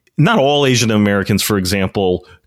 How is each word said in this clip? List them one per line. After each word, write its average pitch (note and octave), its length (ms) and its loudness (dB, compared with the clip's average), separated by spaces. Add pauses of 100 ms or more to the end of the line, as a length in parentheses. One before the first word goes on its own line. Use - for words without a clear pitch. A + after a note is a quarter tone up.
(180)
not A3 220 2
all C#3+ 260 2
Asian A#2+ 240 0
Americans, G2+ 540 0
for G#2 140 -2
example, F#2+ 680 -2 (220)